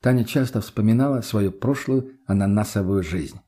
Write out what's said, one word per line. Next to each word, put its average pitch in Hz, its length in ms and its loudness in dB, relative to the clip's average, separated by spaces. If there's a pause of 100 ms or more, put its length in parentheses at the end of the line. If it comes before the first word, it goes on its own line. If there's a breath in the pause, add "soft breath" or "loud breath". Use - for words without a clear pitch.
Таня 127 240 2
часто 127 360 -2
вспоминала 117 600 2
свою 101 280 0
прошлую 131 600 -2 (140)
ананасовую 98 760 0
жизнь. 80 460 -6